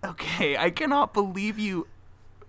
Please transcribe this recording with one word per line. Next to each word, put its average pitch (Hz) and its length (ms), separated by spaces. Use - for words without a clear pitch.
Okay, - 520
I 165 140
cannot 277 420
believe 202 460
you 196 300